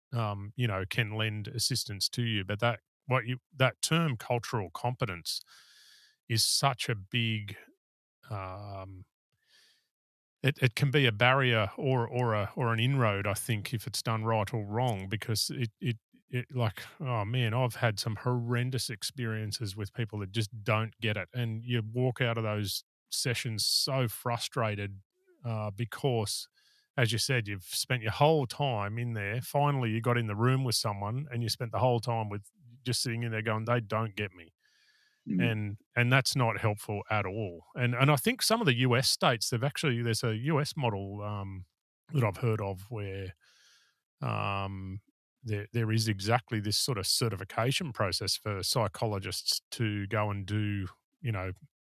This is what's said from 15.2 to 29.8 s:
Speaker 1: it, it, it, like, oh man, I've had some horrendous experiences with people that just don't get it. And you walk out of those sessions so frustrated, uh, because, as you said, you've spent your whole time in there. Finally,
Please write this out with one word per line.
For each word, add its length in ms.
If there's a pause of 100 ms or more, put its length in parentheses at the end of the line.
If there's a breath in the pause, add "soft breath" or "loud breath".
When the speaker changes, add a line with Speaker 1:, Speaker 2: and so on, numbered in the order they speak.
Speaker 1:
it, 180 (100)
it, 160 (320)
it, 220
like, 300 (180)
oh 240
man, 300
I've 220
had 240
some 160
horrendous 720
experiences 880
with 160
people 260
that 120
just 180 (140)
don't 360
get 160
it. 160
And 320
you 200 (100)
walk 280
out 180
of 40
those 400 (260)
sessions 580
so 400
frustrated, 880 (480)
uh, 240
because, 800 (500 soft breath)
as 140
you 80
said, 280
you've 220
spent 320
your 120
whole 340
time 500
in 160
there. 280
Finally, 500